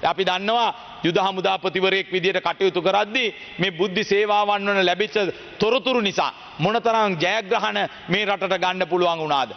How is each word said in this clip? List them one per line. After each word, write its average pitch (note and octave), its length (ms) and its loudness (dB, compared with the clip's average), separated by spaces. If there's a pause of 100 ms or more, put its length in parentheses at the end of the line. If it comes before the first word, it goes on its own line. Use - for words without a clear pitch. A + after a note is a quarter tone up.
අපි E3+ 220 0
දන්නවා G3+ 480 0 (300)
යුද E3+ 140 2
හමුදාපතිවරයෙක් F#3+ 920 0
විදියට F#3 300 0
කටයුතු F3+ 400 0
කරද්දී G#3 520 0 (240)
මේ F#3 140 0
බුද්ධි F#3 320 -2
සේවාවන් G#3 640 2
වන G3 200 2
ලැබිච්ච F3+ 320 0 (420)
තොරතුරු B3 420 2
නිසා F3 300 0 (280)
මොනතරම් G#3+ 600 2
ජයග්‍රහණ G3+ 600 0 (280)
මේ G3+ 180 0
රටට F#3+ 340 0
ගන්න F#3 280 0
පුළුවන් E3+ 320 2
වුණාද? C#3 380 0